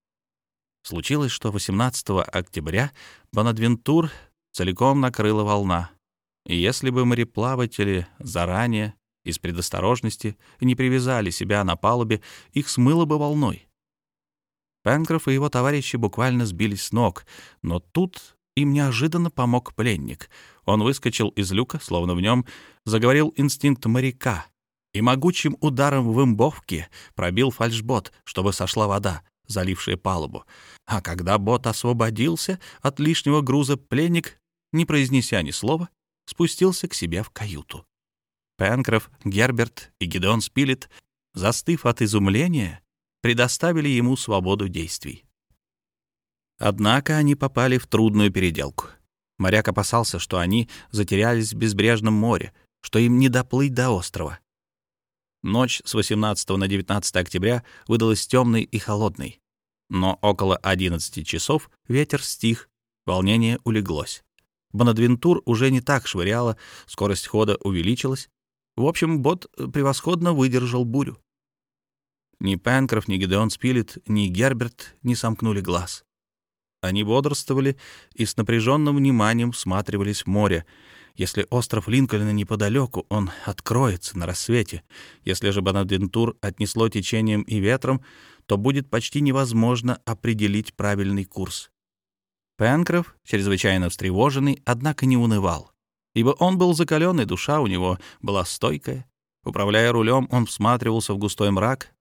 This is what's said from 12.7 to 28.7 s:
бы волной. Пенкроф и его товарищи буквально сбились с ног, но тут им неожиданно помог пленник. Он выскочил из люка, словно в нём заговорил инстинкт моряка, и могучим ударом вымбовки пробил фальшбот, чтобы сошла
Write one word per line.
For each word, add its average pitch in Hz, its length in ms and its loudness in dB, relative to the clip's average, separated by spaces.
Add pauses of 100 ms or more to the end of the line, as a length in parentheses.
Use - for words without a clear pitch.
бы 151 120 0
волной. 147 500 -2 (1160)
Пенкроф 156 440 0
и 135 60 2
его 139 160 0
товарищи 135 460 -2
буквально 120 500 0
сбились 101 380 -4
с - 80 -10
ног, 107 340 0 (380)
но 87 160 -2
тут - 580 -6 (180)
им 143 160 2
неожиданно 147 600 0
помог 123 420 0
пленник. 87 560 -4 (360)
Он 107 180 2
выскочил 117 460 0
из 95 220 -4
люка, 120 280 -2
словно 87 340 -2
в 87 80 0
нём 120 240 2 (400)
заговорил 123 500 2
инстинкт 139 520 0
моряка, 123 580 -2 (480)
и 101 80 -2
могучим 135 580 2
ударом 135 540 2
вымбовки 117 720 2 (280)
пробил 95 340 0
фальшбот, 117 640 -2 (100)
чтобы 95 300 -2
сошла 104 320 -2